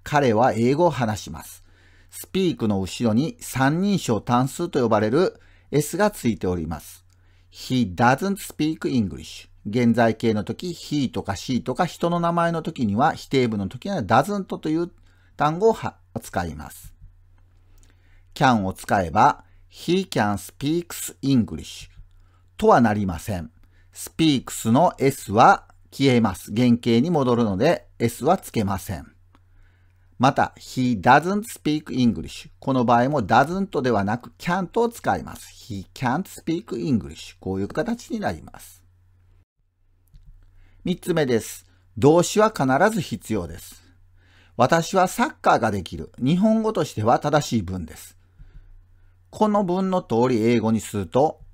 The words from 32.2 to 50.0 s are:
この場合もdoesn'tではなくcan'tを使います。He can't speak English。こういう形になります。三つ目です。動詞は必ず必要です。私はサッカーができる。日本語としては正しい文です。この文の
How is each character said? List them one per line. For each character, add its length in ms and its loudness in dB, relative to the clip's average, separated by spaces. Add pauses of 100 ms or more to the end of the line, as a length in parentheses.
こ 140 -2
の 100 2
場 160 4
合 100 2
も 140 0
doesn't 580 2
で 80 0
は 140 2
な 140 -2
く 200 -16
can't 440 -4
を 80 2
使 280 -4
い 60 -8
ま 140 -16
す。 160 -20
He 400 -14
can't 300 -4
speak 520 -8
English。 640 -4
こ 140 -6
う 80 -4
い 20 -4
う 60 -6
形 400 -6
に 100 -6
な 140 -6
り 80 -14
ま 180 -20
す。 240 -20 (2000)
三 140 -2
つ 160 -4
目 120 2
で 140 2
す。 260 -14 (320)
動 240 6
詞 200 2
は 80 4
必 160 -4 (280)
ず 60 -4
必 320 -6
要 160 -4
で 120 -14
す。 220 -20 (760)
私 400 2
は 100 4
サ 200 0
ッ 140 -8
カ 120 4
ー 60 4
が 120 0
で 120 -4
き 120 -14
る。 220 -12
日 180 0
本 280 2
語 100 -2
と 100 0
し 100 -10
て 100 -4
は 160 4
正 280 0
し 120 -2
い 20 -4
文 240 -8
で 100 -16
す。 220 -20 (1120)
こ 180 0
の 160 0
文 240 -2
の 120 0